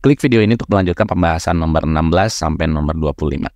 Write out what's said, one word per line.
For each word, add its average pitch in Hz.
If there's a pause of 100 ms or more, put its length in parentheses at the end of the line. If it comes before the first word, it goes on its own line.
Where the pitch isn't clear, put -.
Klik 139
video 117
ini 113
untuk -
melanjutkan 98
pembahasan 85
nomor 78
enam 80
belas 95
sampai 78
nomor 78
dua 76
puluh 73
lima. -